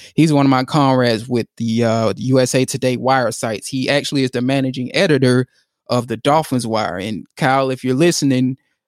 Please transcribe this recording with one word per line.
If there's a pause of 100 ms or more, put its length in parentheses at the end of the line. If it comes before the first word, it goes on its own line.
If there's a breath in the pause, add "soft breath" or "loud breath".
(160 loud breath)
he's
one
of
my
comrades
with (100)
the,
uh,
U
S
A
Today
Wire
sites.
He
actually
is
the
managing
editor (400)
of
the
Dolphins
Wire.
And (100)
Kyle,
if
you're
listening, (300)